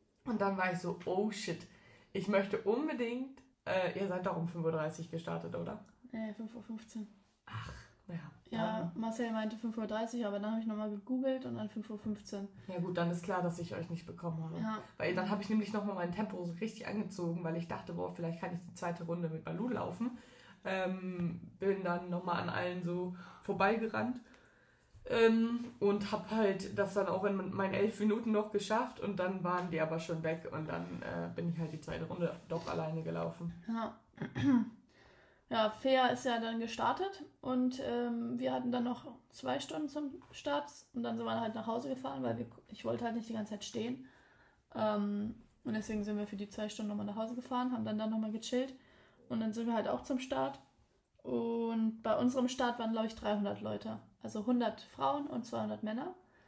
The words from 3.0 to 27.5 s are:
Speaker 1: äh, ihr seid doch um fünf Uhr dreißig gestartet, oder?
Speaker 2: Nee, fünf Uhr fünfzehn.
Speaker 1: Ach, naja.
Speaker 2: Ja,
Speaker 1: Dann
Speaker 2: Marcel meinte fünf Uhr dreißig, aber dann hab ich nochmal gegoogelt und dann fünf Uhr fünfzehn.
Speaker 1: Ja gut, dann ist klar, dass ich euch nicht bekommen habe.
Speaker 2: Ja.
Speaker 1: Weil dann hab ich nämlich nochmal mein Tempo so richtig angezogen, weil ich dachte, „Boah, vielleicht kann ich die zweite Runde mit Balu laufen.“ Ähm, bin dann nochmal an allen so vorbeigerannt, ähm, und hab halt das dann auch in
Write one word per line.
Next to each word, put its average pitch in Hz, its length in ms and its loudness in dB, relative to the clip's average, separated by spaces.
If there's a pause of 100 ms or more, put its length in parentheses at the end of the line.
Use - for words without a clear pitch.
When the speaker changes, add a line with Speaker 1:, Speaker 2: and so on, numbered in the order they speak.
Speaker 1:
äh, 185 340 2
ihr 196 100 0
seid 185 180 -2
doch 175 100 0
um 165 100 0
fünf 165 200 -2
Uhr 160 60 2
dreißig 156 380 -2
gestartet, 165 440 -4
oder? 170 320 -6 (240)
Speaker 2:
Nee, 220 240 -6
fünf 220 200 -10
Uhr 226 80 -12
fünfzehn. 220 440 -8 (400)
Speaker 1:
Ach, - 260 -8 (340)
naja. 170 140 -6 (300)
Speaker 2:
Ja, 220 300 0
Speaker 1:
Dann 170 200 -4
Speaker 2:
Marcel 226 320 0
meinte 220 240 -2
fünf 226 220 -4
Uhr 220 80 -2
dreißig, 226 400 -2
aber 202 120 0
dann 214 140 -2
hab 226 80 0
ich 220 60 -2
nochmal 214 240 -2
gegoogelt 254 560 0
und 240 80 -4
dann 214 160 -4
fünf 208 180 -8
Uhr 214 100 -6
fünfzehn. 208 500 -6 (180)
Speaker 1:
Ja 180 140 -6
gut, 175 180 0
dann 170 120 4
ist 175 140 -2
klar, 185 160 2
dass 170 180 0
ich 170 160 -4
euch - 140 -4
nicht 170 160 -6
bekommen 165 400 -4
habe. 160 140 -6
Speaker 2:
Ja. 220 200 0 (200)
Speaker 1:
Weil 180 160 2
dann 202 160 2
hab 208 100 2
ich - 80 -4
nämlich 220 240 4
nochmal 202 220 0
mein 175 180 0
Tempo 190 320 -2
so 170 160 -2
richtig - 260 -6
angezogen, 170 580 -2
weil 165 120 0
ich 170 100 -2
dachte, - 280 -6
„Boah, 175 160 -2
vielleicht 170 300 -4
kann 175 120 -4
ich 175 160 -4
die - 60 -14
zweite 170 300 -4
Runde 170 260 -2
mit 160 120 -6
Balu 180 260 -2
laufen.“ 226 500 -2 (460)
Ähm, 185 960 -2
bin 196 220 4
dann 180 280 0
nochmal 175 320 0
an 175 80 0
allen 180 320 0
so 180 340 0 (240)
vorbeigerannt, 220 800 2 (840)
ähm, 226 760 6
und 202 320 4
hab - 180 0
halt 208 480 4
das 190 160 2
dann 196 140 4
auch 190 160 2
in 190 280 2